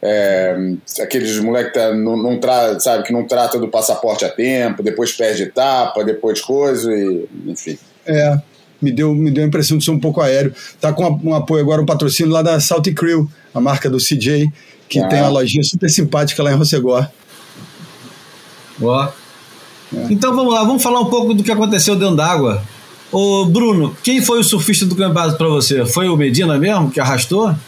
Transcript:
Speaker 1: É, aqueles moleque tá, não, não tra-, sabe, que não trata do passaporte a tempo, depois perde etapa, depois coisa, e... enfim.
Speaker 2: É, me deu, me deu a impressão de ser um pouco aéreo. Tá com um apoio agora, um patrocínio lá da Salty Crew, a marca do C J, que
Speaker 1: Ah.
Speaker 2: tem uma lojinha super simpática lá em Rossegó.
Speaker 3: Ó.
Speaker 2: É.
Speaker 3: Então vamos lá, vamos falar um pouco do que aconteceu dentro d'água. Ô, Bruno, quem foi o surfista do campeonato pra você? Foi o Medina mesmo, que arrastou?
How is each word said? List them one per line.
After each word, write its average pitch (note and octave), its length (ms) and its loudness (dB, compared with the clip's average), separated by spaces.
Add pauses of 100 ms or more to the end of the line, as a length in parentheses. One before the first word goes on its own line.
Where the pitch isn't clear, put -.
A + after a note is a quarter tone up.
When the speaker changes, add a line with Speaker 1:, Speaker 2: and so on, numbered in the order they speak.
Speaker 1:
É, G2 540 0 (460)
aqueles A2 380 -4
moleque A#2+ 340 -2
tá, A2+ 200 2
não, A2 220 0
não A#2 240 -2
tra-, A#2+ 400 0
sabe, A2+ 240 0
que - 100 -4
não A#2 120 -2
trata B2 320 0
do A2 100 -2
passaporte A2 580 -2
a - 40 -2
tempo, A#2+ 540 -2
depois A2+ 300 -2
perde G#2+ 300 -2
etapa, B2+ 600 0
depois G#2+ 360 -2
coisa, B2+ 520 0
e... F#2+ 340 -2 (200)
enfim. D#2+ 300 -10 (280)
Speaker 2:
É, D3 320 2 (440)
me D3 100 0
deu, D3+ 220 0
me D3+ 180 2
deu C#3+ 120 0
a D3+ 40 2
impressão D3+ 300 0
de D3 80 0
ser E3 60 0
um D#3 80 0
pouco D#3 220 -2
aéreo. C3+ 320 2 (280)
Tá D3+ 120 0
com D#3+ 100 -2 (200)
um D#3+ 100 0
apoio D#3 280 0
agora, D#3 200 2
um D3 40 2
patrocínio D3+ 460 0
lá D#3+ 100 2
da D#3+ 200 2
Salty E3+ 320 0
Crew, D#3+ 360 0 (240)
a B2 80 -4
marca C#3 280 0
do C3 120 0
C - 160 0
J, D3 320 2 (400)
que F#2 100 0
Speaker 1:
Ah. F#2+ 80 0
Speaker 2:
tem C#3+ 140 2
uma C#3+ 80 4
lojinha C3+ 340 2
super E3+ 260 -2
simpática D3+ 540 0
lá C#3+ 80 2
em C#3 40 2
Rossegó. C#3 500 2 (1800)
Speaker 3:
Ó. B2+ 240 0
Speaker 2:
É. - 1040 -12
Speaker 3:
Então A#3 260 2
vamos B3+ 180 2
lá, A3 120 2
vamos B3+ 180 0
falar B3 180 0
um G#3+ 80 0
pouco A#3+ 240 0
do G3+ 100 2
que A#3 80 0
aconteceu G#3 440 0
dentro F#3 200 0
d'água. D3 480 0 (480)
Ô, G3 340 0
Bruno, F3+ 580 2
quem B3+ 180 2
foi A#3 180 2
o A3 40 2
surfista G3 420 0
do F3+ 100 0
campeonato E3+ 400 0
pra E3 120 0
você? C#3 380 0
Foi F3+ 220 0
o F3 80 2
Medina D3 440 2
mesmo, E3+ 320 2
que D3+ 80 -4
arrastou? C#3+ 540 0 (140)